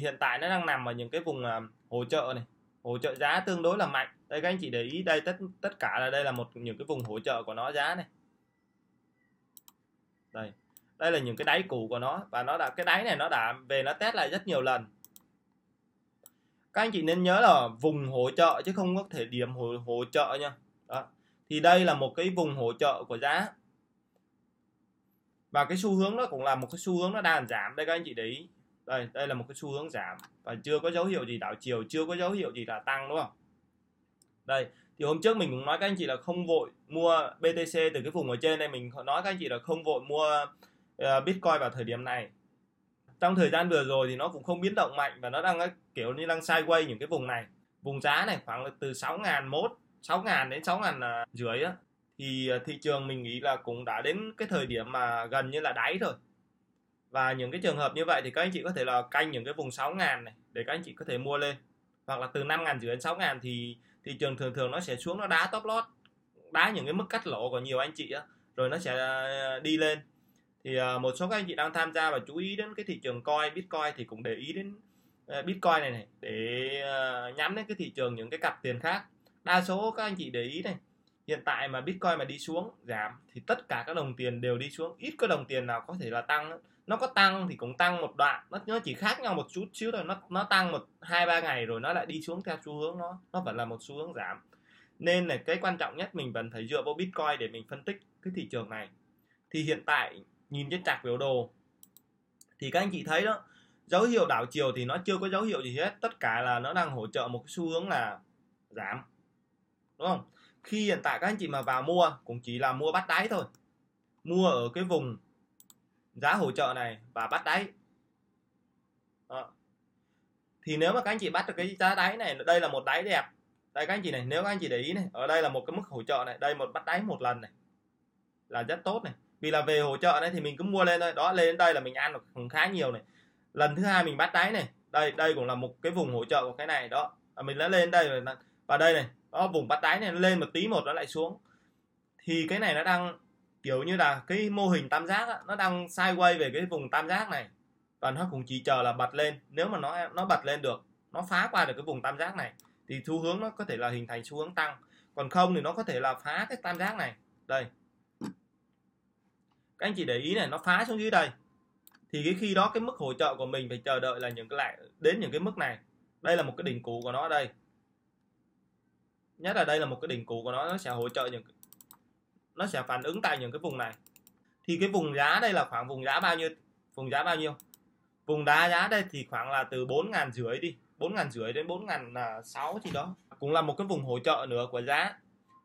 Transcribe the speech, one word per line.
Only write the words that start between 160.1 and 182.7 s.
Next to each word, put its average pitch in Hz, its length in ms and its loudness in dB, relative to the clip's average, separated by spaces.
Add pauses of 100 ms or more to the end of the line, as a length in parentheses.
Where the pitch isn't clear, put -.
ý 151 180 -2
này, 185 120 0
nó 143 100 -4
phá 185 300 2
xuống 220 120 -2
dưới 214 120 -2
đây. 160 180 6 (840)
Thì 147 120 -2
cái 175 160 2
khi 202 140 0
đó 208 200 6
cái 226 80 -2
mức 254 160 -6
hỗ 131 160 -4
trợ 139 220 2
của 127 100 -4
mình 131 240 -4
phải 120 160 -8
chờ 135 140 2
đợi 123 200 -2
là 123 100 -4
những 117 200 -10
cái 143 80 -6
lại 131 200 -2 (220)
đến 175 200 4
những 147 120 -4
cái 151 80 0
mức 190 180 -4
này. 131 200 -4 (440)
Đây 170 160 4
là 160 60 4
một 135 140 -6
cái 170 60 -6
đỉnh 123 200 -4
cũ 120 200 -6
của 123 80 -6
nó 131 100 -2
ở 160 80 -2
đây. 143 200 0 (1900)
Nhất 185 180 -2
là 185 80 4
đây 151 160 4
là 151 60 0
một 131 160 -6
cái 160 60 -6
đỉnh 120 180 -6
cũ 117 180 -6
của 123 80 -4
nó, 139 160 -2
nó 185 100 -2
sẽ 135 140 -6
hỗ 120 180 -2
trợ 127 220 -2
những, 117 120 -8 (1120)
nó 190 120 -2
sẽ 131 160 -2
phản 127 200 -4
ứng 175 180 -4
tại 156 160 2
những 123 140 -6
cái 151 80 -8
vùng 147 180 -6
này. 113 160 -4 (680)
Thì 170 160 -2
cái 196 100 2
vùng 160 260 0
giá 151 240 4
đây 220 140 4
là 147 120 4
khoảng 123 220 -4
vùng 131 160 -8
giá 135 160 2
bao 170 180 2
nhiêu? 160 120 0 (460)
Vùng 135 140 -6
giá 139 140 2
bao 170 120 2
nhiêu? 151 200 -2 (680)
Vùng 151 200 0
đá 156 240 8
giá 175 180 4
đây 208 240 2
thì 135 180 -10
khoảng 123 220 -4
là 135 120 2
từ 127 220 -4
bốn 156 260 0
ngàn 147 200 0
rưỡi 120 280 -4
đi, 170 180 -6 (200)
bốn 175 180 -2
ngàn 151 160 0
rưỡi 113 220 -6
đến 156 140 -4
bốn 180 180 -6
ngàn 135 280 -6 (300)
sáu 156 400 -6